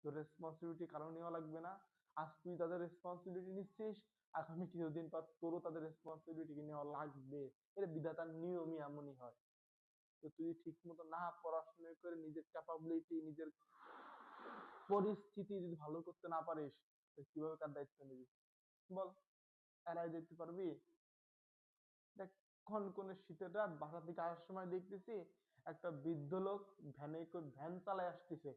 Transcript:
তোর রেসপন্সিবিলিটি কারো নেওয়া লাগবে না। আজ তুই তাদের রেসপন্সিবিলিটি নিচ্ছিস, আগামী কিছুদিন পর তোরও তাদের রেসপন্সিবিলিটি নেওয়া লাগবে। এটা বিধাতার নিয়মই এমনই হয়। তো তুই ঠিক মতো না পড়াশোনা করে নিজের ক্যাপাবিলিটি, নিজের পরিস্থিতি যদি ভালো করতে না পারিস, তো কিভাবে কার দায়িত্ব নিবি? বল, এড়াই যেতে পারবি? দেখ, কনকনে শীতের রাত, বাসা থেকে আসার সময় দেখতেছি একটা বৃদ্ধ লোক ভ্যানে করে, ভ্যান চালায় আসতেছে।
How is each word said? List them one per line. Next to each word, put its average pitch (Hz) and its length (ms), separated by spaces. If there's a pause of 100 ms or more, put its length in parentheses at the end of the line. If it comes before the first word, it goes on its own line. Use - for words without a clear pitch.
তোর 147 120
রেসপন্সিবিলিটি 160 720
কারো 156 240
নেওয়া 165 200
লাগবে 160 300
না। 185 200 (360)
আজ 156 120 (160)
তুই 180 140
তাদের 170 220
রেসপন্সিবিলিটি 180 720
নিচ্ছিস, 202 500 (300)
আগামী 165 340
কিছুদিন 165 420
পর 160 140 (180)
তোরও 170 200
তাদের 165 220
রেসপন্সিবিলিটি 156 800
নেওয়া 151 220
লাগবে। 139 680 (260)
এটা 196 100
বিধাতার 160 400
নিয়মই 165 520
এমনই 147 360
হয়। 123 200 (880)
তো 156 60
তুই 165 260 (100)
ঠিক 160 220
মতো 170 160
না 165 280 (120)
পড়াশোনা 160 600
করে 170 140
নিজের 156 340
ক্যাপাবিলিটি, 160 720
নিজের 156 240 (1400)
পরিস্থিতি 202 680
যদি 175 200
ভালো 156 280
করতে 175 260
না 165 120
পারিস, 156 320 (440)
তো 147 60
কিভাবে 156 340
কার 151 160
দায়িত্ব 139 320
নিবি? 127 200 (680)
বল, 185 160 (840)
এড়াই 170 200
যেতে 165 240
পারবি? 170 460 (1400)
দেখ, 190 140 (340)
কনকনে 196 500
শীতের 175 400
রাত, 208 160
বাসা 151 300
থেকে 170 200
আসার 170 280
সময় 185 180
দেখতেছি 185 580 (400)
একটা 165 260
বৃদ্ধ 147 440
লোক 196 400 (220)
ভ্যানে 156 280
করে, 165 260
ভ্যান 160 300
চালায় 180 280
আসতেছে। 165 480